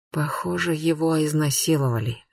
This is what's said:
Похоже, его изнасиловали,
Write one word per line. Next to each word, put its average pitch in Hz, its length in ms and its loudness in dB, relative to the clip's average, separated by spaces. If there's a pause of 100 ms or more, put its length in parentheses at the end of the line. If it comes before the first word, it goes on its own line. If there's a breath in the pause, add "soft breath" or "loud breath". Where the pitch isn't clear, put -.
(120)
Похоже, 175 640 -2
его 160 500 2
изнасиловали, 139 1080 0